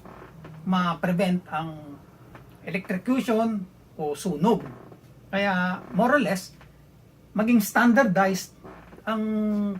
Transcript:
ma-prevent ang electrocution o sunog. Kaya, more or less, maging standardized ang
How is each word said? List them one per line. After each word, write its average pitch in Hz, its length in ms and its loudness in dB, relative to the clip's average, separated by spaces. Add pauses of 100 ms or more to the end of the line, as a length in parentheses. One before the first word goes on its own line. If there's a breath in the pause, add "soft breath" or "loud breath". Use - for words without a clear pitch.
(640)
ma-prevent 180 840 0
ang 156 480 -8 (680)
electrocution 220 960 0 (360)
o 147 200 -4
sunog. 180 480 2 (640)
Kaya, 185 520 0 (120)
more 240 240 4
or 277 40 2
less, 185 320 -4 (840)
maging 220 240 4
standardized 202 960 2 (480)
ang 220 180 -4 (560)